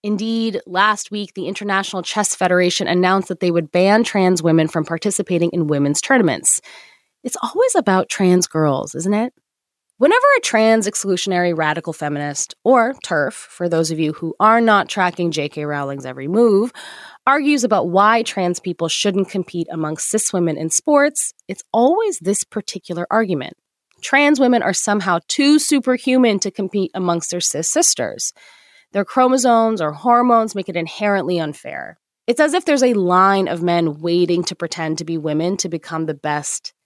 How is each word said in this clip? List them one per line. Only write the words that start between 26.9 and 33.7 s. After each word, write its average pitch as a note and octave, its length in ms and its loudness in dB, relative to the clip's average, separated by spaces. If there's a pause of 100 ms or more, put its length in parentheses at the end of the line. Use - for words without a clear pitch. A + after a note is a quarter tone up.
amongst E3+ 380 -2
their F3 100 -6
cis D#3+ 280 -4
sisters. - 640 -2 (580)
Their G3 160 -4
chromosomes A#3+ 760 2
or D3+ 120 -2
hormones A#3+ 640 2
make G3 140 -6
it E3+ 80 -8
inherently F3 640 -2
unfair. - 560 -10 (300)
It's A#3+ 140 -2
as D4+ 120 4
if F4+ 140 0
there's C#4+ 160 2
a B3 100 4
line F#3+ 560 4
of E3+ 140 -4
men E3+ 380 0